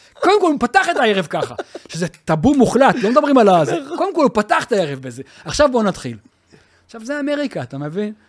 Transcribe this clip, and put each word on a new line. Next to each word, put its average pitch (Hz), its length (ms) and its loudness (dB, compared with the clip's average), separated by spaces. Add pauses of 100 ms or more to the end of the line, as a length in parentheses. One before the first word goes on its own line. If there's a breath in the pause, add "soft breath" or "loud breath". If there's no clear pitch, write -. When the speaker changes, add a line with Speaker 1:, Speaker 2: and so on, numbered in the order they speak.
(140 soft breath)
Speaker 1:
קודם 403 280 2
כל, 349 100 2
הוא 277 80 -2
פתח 370 320 0
את 339 60 -2
הערב 208 320 0
ככה, - 260 -6 (340 loud breath)
שזה 165 180 -6
טאבו 160 460 0
מוחלט, 247 500 4
לא 208 80 0
מדברים 285 260 4
על 214 120 6
הזה. 175 360 2
Speaker 2:
נכון. 311 120 -10
Speaker 1:
קודם 349 180 -2
כל, 320 80 2
הוא 254 100 2
פתח 262 300 0
את - 80 -6
הערב 156 280 -2
בזה. 127 220 -14 (240 loud breath)
"עכשיו 285 260 0
בוא 240 120 0
נתחיל." 131 340 -6 (680 soft breath)
עכשיו, 226 200 -20
זה 294 140 -8
אמריקה, 285 440 -4
אתה 135 140 -12
מבין? 175 360 -6 (160 soft breath)